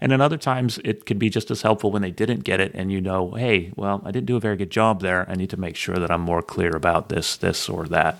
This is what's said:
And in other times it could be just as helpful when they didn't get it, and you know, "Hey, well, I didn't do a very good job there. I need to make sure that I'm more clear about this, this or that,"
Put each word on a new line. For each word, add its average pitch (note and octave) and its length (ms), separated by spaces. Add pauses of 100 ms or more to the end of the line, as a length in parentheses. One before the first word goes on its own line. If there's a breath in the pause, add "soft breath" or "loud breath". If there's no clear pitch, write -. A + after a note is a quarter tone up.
And B2 120
in C3+ 80
other D3+ 180
times B2+ 440
it - 240
could G#2 140
be A2 100
just - 220
as G2+ 100
helpful G#2+ 300
when G2+ 100
they F2+ 80
didn't A2 300
get F#2+ 180
it, F#2+ 160
and F#2 160
you G2 100
know, F#2 340
"Hey, G#2 420
well, G2+ 280
I G2 60
didn't - 160
do B2 100
a A2+ 40
very G#2+ 160
good F#2 140
job A2 320
there. F2+ 260
I F#2 80
need F#2 140
to F2+ 100
make E2+ 160
sure F2+ 200
that F2 140
I'm E2+ 120
more E2+ 200
clear F2 320
about E2+ 360
this, - 260
this - 320
or E2 200
that," D#2+ 320